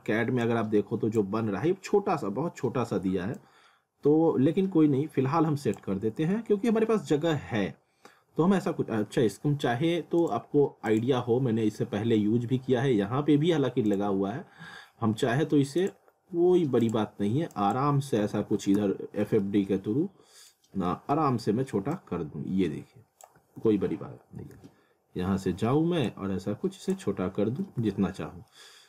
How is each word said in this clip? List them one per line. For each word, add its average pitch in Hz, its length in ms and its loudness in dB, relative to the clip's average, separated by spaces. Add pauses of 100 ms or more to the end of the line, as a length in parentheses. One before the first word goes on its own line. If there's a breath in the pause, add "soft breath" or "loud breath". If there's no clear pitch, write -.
CAD 113 240 0
में 123 140 0
अगर 117 140 0
आप 110 80 -2
देखो 107 320 0
तो 110 120 -2
जो 107 140 2
बन 110 260 -2
रहा 95 120 -4
है, 147 60 0
ये 190 160 0
छोटा 196 320 0
सा, 113 140 -6
बहुत 135 280 -6
छोटा 123 260 -2
सा 113 140 -4
दिया 92 280 -2
है। 120 140 -6 (640 soft breath)
तो 156 340 4
लेकिन 165 300 2
कोई 160 200 4
नहीं, 143 200 0
फिलहाल 143 380 0
हम 156 100 2
set 110 240 -2
कर 98 160 -4
देते 110 280 -2
हैं 202 200 0
क्योंकि 208 240 0
हमारे 220 180 2
पास 214 220 0
जगह 160 260 2
है। 101 500 -4 (540 soft breath)
तो 156 60 4
हम 196 100 6
ऐसा 180 180 0
कुछ, - 180 -4
अच्छा, 110 320 0
इसको 117 280 0
हम 147 60 2
चाहे 151 460 0
तो 170 240 0
आपको 131 600 0
idea 117 340 2
हो, 117 200 0
मैंने 113 240 2
इससे 107 220 -2
पहले 113 300 0
यूज़ 110 320 2
भी 127 100 0
किया 127 240 0
है, 135 120 2
यहाँ 104 280 0
पे 147 160 4
भी 160 140 2
हालांकि 135 320 0
लगा 101 240 0
हुआ 98 240 0
है। - 140 -10 (560 loud breath)
हम 110 120 2
चाहे 131 320 0
तो 151 120 2
इसे, 156 300 0 (440)
कोई 175 340 4
बड़ी 120 240 2
बात 110 320 -2
नहीं 110 200 0
है, - 160 -6
आराम 127 420 2
से 123 200 0
ऐसा 104 220 0
कुछ 101 280 -2
इधर 101 460 0
एफ़एफ़डी 101 500 0
के 98 120 0
through 117 300 -2 (720 loud breath)
ना, 87 320 -2
आराम 139 280 0
से 110 140 -2
मैं 120 120 0
छोटा 110 280 -2
कर 87 320 -6
दूँ। 76 220 -8
ये 92 220 0
देखिए, - 360 -10 (600)
कोई 107 140 4
बड़ी 87 180 -2
बात 65 300 -14 (100)
नहीं - 100 -12
है। - 260 -20 (460 soft breath)
यहाँ 92 200 0
से 92 160 -2
जाऊँ 135 340 0
मैं 160 280 -2
और 98 160 -6
ऐसा 95 220 -4
कुछ 190 220 -6
इसे - 180 -4
छोटा 98 340 -4
कर 101 220 -2
दूँ 160 160 -4 (140)
जितना 101 300 0
चाहूँ, 85 340 -12 (460 loud breath)